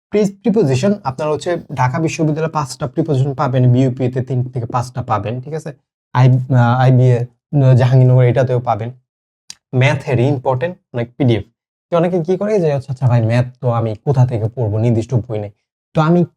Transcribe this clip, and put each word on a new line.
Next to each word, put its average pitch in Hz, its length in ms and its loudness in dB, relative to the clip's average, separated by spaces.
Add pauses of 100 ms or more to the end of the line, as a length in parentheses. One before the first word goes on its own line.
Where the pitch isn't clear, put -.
(100)
প্রি-, 202 300 0
প্রিপোজিশন 196 540 2 (100)
আপনার 151 260 -4
হচ্ছে 170 260 -2 (180)
ঢাকা 131 240 -2
বিশ্ববিদ্যালয়ে 160 520 -2
পাঁচটা 151 360 -6
প্রিপোজিশন 143 480 -2
পাবেন, 127 380 2
বিইউপিতে 127 500 0
তিন 127 280 -4
থেকে 120 160 -8
পাঁচটা 123 360 -6
পাবেন, 110 380 -4
ঠিক 147 140 -12
আছে? 156 180 -10 (400)
আই-, 127 260 4
আহ, 123 420 2
আইবিএ, 127 440 4
আহ, 131 500 0
জাহাঙ্গীরনগর 127 500 4
এটাতেও 123 360 0
পাবেন। 117 300 -4 (840)
ম্যাথের 131 460 0
ইম্পর্টেন্ট 139 580 -2 (140)
অনেক 120 240 -8
পিডিএফ। 120 260 0 (480)
তো 175 60 0
অনেকে 175 260 0
কি 185 140 -2
করে 208 240 -2
যে 151 140 0
হচ্ছে, 135 180 -6
"আচ্ছা 131 140 -2
ভাই, 117 200 2
ম্যাথ 123 200 0 (140)
তো 127 100 -2
আমি 113 240 -2 (100)
কোথা 131 220 2
থেকে 110 280 -2
পড়বো? 110 240 -4
নির্দিষ্ট 117 360 0
বই 107 240 -4
নেই।" 104 120 -10 (440)
তো 156 60 0
আমি 170 240 2 (120)